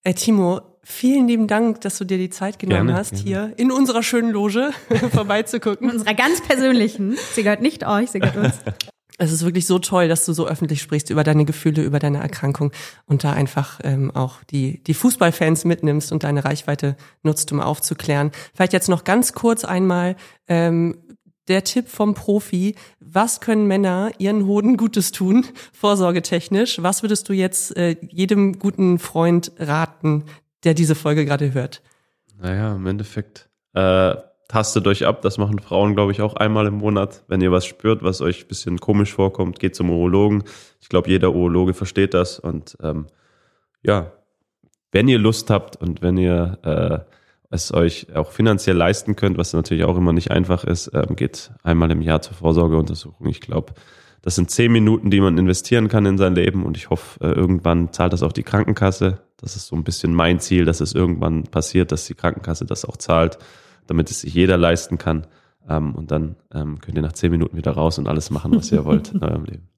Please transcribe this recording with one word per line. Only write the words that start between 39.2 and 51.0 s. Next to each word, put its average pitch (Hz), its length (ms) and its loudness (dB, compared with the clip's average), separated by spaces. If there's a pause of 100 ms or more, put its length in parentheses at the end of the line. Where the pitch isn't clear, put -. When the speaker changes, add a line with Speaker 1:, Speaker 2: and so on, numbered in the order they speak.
Speaker 2:
geht 95 160 -2
zum 90 160 -2
Urologen. 98 540 2 (360)
Ich - 80 -20
glaub, 90 200 0
jeder 92 260 2
Urologe 87 400 2
versteht 98 400 -2
das. 90 240 0
Und, 80 440 -10
ähm, 76 240 -6 (760)
ja, 92 300 0 (800)
wenn 107 180 4
ihr 123 100 6
Lust 107 320 2
habt - 260 0
und 85 260 -6
wenn 90 160 2
ihr, 87 400 0 (500)
äh, - 40 -20 (400)
es - 200 -6
euch 85 440 0
auch 80 160 -4
finanziell 101 440 2
leisten 90 380 0
könnt, 95 220 0
was 85 160 -4
natürlich 82 320 0
auch 87 120 2
immer 87 160 2
nicht 85 180 0
einfach 87 340 2
ist, - 300 -4
ähm, - 220 0